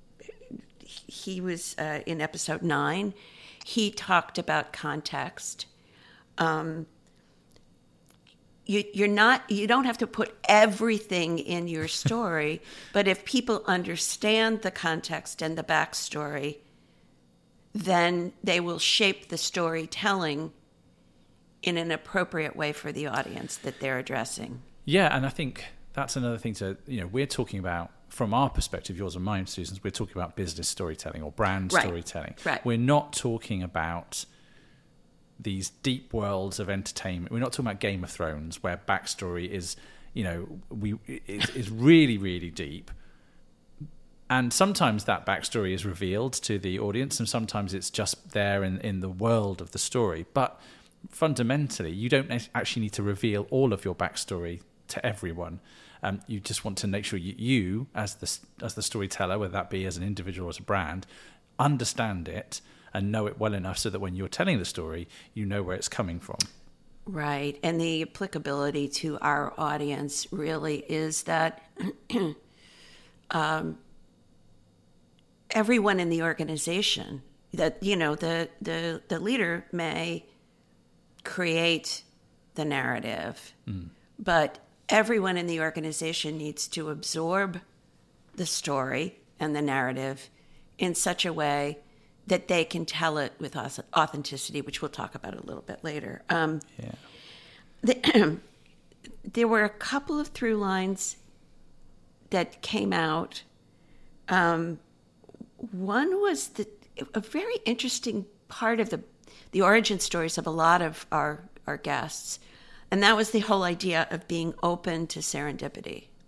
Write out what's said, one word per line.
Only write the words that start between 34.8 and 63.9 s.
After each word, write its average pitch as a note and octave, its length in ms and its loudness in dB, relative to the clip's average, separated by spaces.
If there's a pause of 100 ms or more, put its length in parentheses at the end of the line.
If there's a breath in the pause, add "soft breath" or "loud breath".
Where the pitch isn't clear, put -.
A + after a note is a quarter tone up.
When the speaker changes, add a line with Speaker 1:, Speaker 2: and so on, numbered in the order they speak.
Speaker 2:
these G2 320 -4
deep - 440 -4
worlds G2 440 -2
of G2+ 120 -2
entertainment. F#2 600 -4
We're A2+ 80 -2
not B2+ 120 -2
talking C3 140 -2
about G2 140 -2
Game G2 220 0
of F2+ 80 -6
Thrones, D#2+ 520 -6
where F2 260 -2
backstory F2+ 600 -2
is, F2 260 -6 (380 loud breath)
you A2+ 100 -2
know, F2 240 -4 (220)
we, G#2 240 -2 (320)
is, G#2 240 -2
is A2 200 -4
really, B2+ 480 8
really F2+ 320 -4
deep. D#2 400 -8 (1400 soft breath)
And B2+ 220 4
sometimes E3+ 520 4
that F#2+ 220 2
backstory F#2+ 480 0
is F2 100 -2
revealed G2 500 0
to - 240 -2
the F#2 200 -2
audience, A2 400 0
and A2+ 100 -2
sometimes G#2+ 460 -2
it's F#2+ 160 -4
just - 420 -4
there G2+ 320 2
in, F#2 160 0
in G2 200 -2
the F#2 80 -4
world G2+ 520 2
of E2+ 120 -12
the - 60 -6
story. F2+ 560 0
But - 260 0 (500 loud breath)
fundamentally, C3 840 0
you G#2+ 160 -2
don't C3+ 200 4
ne-, A#2+ 120 -2 (140)
actually A2+ 280 -2
need G#2 120 -2
to G#2 80 -2
reveal G2+ 480 2
all C3 220 6
of F#2+ 120 0
your F2+ 100 -2
backstory F2 640 -4 (280)
to - 180 -4
everyone. F2 540 -6 (420 loud breath)
Um, G2 240 -2
you G#2+ 140 -6
just - 240 -6
want G2 140 -4
to - 100 -2
make G2+ 160 -2
sure G2 140 -4
you, F2+ 200 -6
you, A2+ 560 2
as G#2+ 220 -4
the - 100 -12
s-, - 140 -4 (220)
as A2 120 -6
the G#2+ 80 -6
storyteller, G2 560 -2
whether F#2+ 140 -2
that F#2 180 -2
be F#2+ 160 -2
as E2+ 100 -4
an E2+ 60 -6
individual F#2 460 -4
or - 20 -4
as - 80 -10
a - 40 -14
brand, F#2 440 0 (520 loud breath)
understand A#2 720 2
it F2 320 -8 (340 loud breath)
and G2+ 160 0
know G#2+ 160 2
it - 120 -4
well G#2+ 160 2
enough F#2+ 240 -2
so A2 120 -2